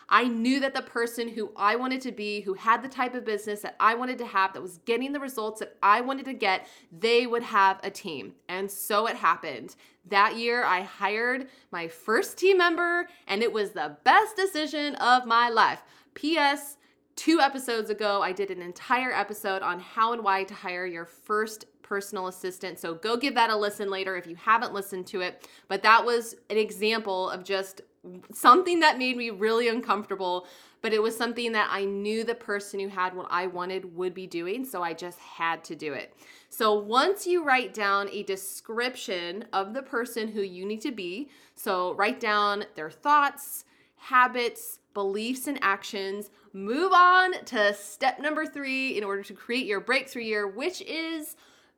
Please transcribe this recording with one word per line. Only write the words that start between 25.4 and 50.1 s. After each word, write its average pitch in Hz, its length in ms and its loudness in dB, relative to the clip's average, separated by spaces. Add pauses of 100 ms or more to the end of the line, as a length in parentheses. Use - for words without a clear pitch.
But 196 140 -2
that 220 220 8
was 233 300 0 (160)
an 208 60 -2
example 208 720 0
of 180 140 -8
just 190 380 -4 (500)
something 349 480 8
that 302 180 6
made 254 180 2
me 233 140 -4
really 220 380 2
uncomfortable, 196 800 -2 (340)
but 220 120 -2
it 214 100 4
was 220 140 -2
something 233 360 -2
that 214 180 2
I 196 140 -2
knew 208 400 -2
the 226 100 -2
person 202 460 -6
who 196 80 -6
had 185 260 -4
what 180 160 -10
I 180 160 0
wanted 180 500 -6
would 180 180 -4
be 185 120 -10
doing, 175 380 -6
so 190 180 -6
I 170 100 -4
just 175 280 -12
had 165 440 -4
to 165 120 -12
do 151 160 -6
it. 123 200 -10 (360)
So 220 260 2
once 247 520 2
you 349 180 0
write 254 280 2
down 202 380 0
a 202 140 -8
description 202 1300 -6
of 196 220 -2
the 262 80 -6
person 240 460 -4
who 214 140 -4
you 185 240 -8
need 220 140 -6
to 302 100 -4
be, 208 400 -8 (240)
so 180 400 -2
write 202 240 0
down 208 460 0 (100)
their 156 160 -8
thoughts, 285 760 0 (300)
habits, 247 840 0 (120)
beliefs, 214 540 -4
and 285 160 -4
actions, 202 680 -4 (220)
move 240 400 0
on 370 520 6
to 208 280 2
step - 480 -4
number 302 240 -2
three 262 540 -4
in 214 60 -2
order 196 180 -4
to 202 100 -16
create 240 340 -4
your 196 140 -2
breakthrough 262 420 -2